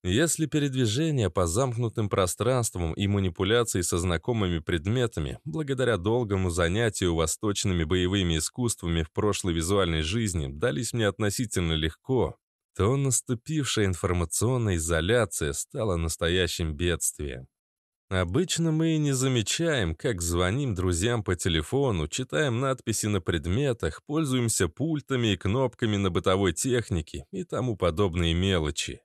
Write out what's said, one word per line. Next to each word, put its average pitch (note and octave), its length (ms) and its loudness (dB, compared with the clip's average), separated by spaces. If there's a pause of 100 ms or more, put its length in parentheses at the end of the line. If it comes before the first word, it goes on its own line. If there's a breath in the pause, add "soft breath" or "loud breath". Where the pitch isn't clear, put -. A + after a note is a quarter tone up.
Если D3 420 2
передвижение C3+ 840 0
по F2+ 160 2
замкнутым A2+ 640 -2
пространствам G2 800 0
и G2+ 140 -2
манипуляции G2+ 760 2
со F2+ 160 0
знакомыми F2+ 640 0
предметами, F2 880 -2
благодаря C3+ 500 -2
долгому G2 540 0
занятию F2+ 640 2
восточными F2 720 0
боевыми F2+ 520 2
искусствами E2+ 680 -2
в - 60 -8
прошлой G2 440 0
визуальной E2+ 480 0
жизни, F2 460 -2
дались A2+ 440 -4
мне A2 160 0
относительно G2 640 -2
легко, D#2+ 640 0 (400)
то G#2 220 2
наступившая C3 880 -2
информационная F#2 880 0
изоляция E2 800 0
стала A2+ 420 -4
настоящим E2 760 0
бедствием. D2 720 -4 (640)
Обычно A#2 600 0
мы D#3+ 240 2
и D#3 40 2
не D3 140 2
замечаем, B2+ 840 0
как G#2+ 240 -2
звоним F2+ 540 0
друзьям F#2 500 0
по F2+ 120 0
телефону, F2+ 680 0
читаем C3 540 -2
надписи C3 460 -2
на G2+ 160 0
предметах, F2 840 -2
пользуемся B2+ 640 0
пультами C3 640 0
и F#2 40 2
кнопками A2 600 0
на G2 140 2
бытовой F#2+ 420 4
технике A2+ 800 -2
и F#3 120 -6
тому B2 320 -4
подобные E2+ 580 2
мелочи. E2+ 720 0